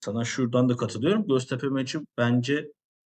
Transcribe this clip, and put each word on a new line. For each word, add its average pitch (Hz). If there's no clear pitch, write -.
sana 113
şuradan 123
da 120
katılıyorum. 147
Göztepe 131
maçı 135
bence 123